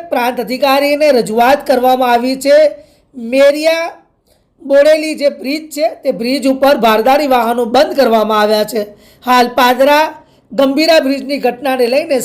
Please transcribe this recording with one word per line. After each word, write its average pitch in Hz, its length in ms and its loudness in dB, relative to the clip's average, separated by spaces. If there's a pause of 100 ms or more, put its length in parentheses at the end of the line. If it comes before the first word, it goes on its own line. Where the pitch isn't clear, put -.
(100)
પ્રાંત 247 300 -2
અધિકારીને 277 720 0
રજૂઆત 233 560 2
કરવામાં 254 460 0
આવી 254 220 -2
છે. 277 200 2 (600)
મેરિયા 294 760 0 (720)
બોડેલી 302 560 2
જે 285 100 0 (120)
બ્રિજ 294 340 -6
છે 311 160 -2 (120)
તે 262 180 -2
બ્રિજ 254 320 -2
ઉપર 269 320 2
ભારદારી 254 440 2
વાહનો 240 380 0
બંધ 262 300 0
કરવામાં 220 460 0
આવ્યા 214 280 -2
છે. 220 120 -4 (420)
હાલ 247 340 2
પાદરા 269 480 2 (460)
ગંભીરા 277 540 0
બ્રિજની 269 380 -4
ઘટનાને 254 480 -2
લઈને 294 320 -2